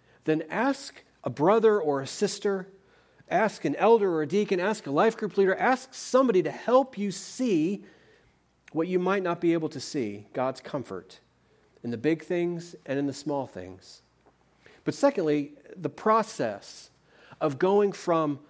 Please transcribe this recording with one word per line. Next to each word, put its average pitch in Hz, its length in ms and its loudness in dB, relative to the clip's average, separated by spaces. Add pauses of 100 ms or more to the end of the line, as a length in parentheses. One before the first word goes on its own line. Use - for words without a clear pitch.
(240)
then 156 260 2
ask 254 540 -4 (200)
a 135 60 -6
brother 208 500 4
or 147 220 0
a 135 60 -8
sister, 196 600 -4 (640)
ask 196 340 0
an 147 120 -2
elder 202 360 4
or 160 120 0
a 147 40 -2
deacon, 196 320 0
ask 208 280 -4
a 139 40 -4
life 220 240 4
group 208 220 -8
leader, 190 160 4
ask 240 400 0
somebody 247 480 2
to 160 80 -2
help 254 480 2
you 202 140 -2
see 190 720 -2 (880)
what 165 160 -2
you 180 100 0
might 185 240 0
not 170 180 -2
be 170 140 2
able 160 160 -2
to 135 100 -12
see, 107 540 -6
God's 131 280 -4
comfort - 580 -10 (640)
in 120 80 -6
the 117 60 -4
big 160 260 0
things 175 520 -4 (120)
and 139 100 -4
in 143 80 -2
the 139 80 -4
small 143 320 -6
things. 92 560 -18 (800)
But - 120 -4
secondly, 156 580 0 (220)
the 160 140 -6
process 208 1000 -2 (500)
of 147 200 -2
going 202 320 4
from 160 480 0 (100)